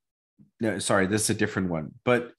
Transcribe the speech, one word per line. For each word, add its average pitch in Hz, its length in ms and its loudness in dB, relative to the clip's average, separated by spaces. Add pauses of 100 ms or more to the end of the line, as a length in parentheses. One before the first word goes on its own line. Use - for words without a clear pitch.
(600)
no, 101 180 -2
sorry, 95 260 2
this 104 180 0
is - 80 0
a - 20 2
different 98 360 -2
one. 78 220 -4 (140)
But 120 340 2